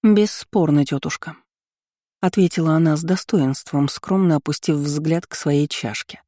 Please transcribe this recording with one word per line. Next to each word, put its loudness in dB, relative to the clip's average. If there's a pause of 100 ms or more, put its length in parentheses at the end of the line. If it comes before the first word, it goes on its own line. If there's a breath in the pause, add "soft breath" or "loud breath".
«Бесспорно, 2
тётушка», -6 (840)
ответила 2
она 4
с -4
достоинством, -2
скромно 0
опустив -2
взгляд -2
к -14
своей 0
чашке. -10